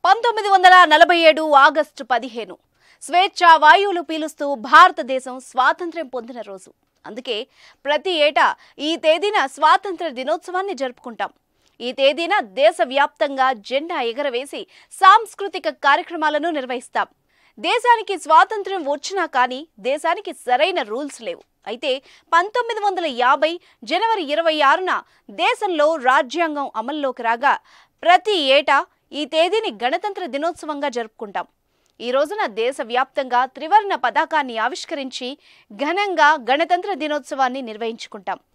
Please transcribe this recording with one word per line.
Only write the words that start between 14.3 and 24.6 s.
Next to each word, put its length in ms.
సాంస్కృతిక 760
కార్యక్రమాలను 800
నిర్వహిస్తాం. 580
దేశానికి 580
స్వాతంత్ర్యం 640
వచ్చినా 420
కానీ 420
దేశానికి 540
సరైన 480
రూల్స్ 400
లేవు. 200
అయితే 240
పంతొమ్మిది 460
వందల 260
యాభై 540
జనవరి 480
ఇరవై 300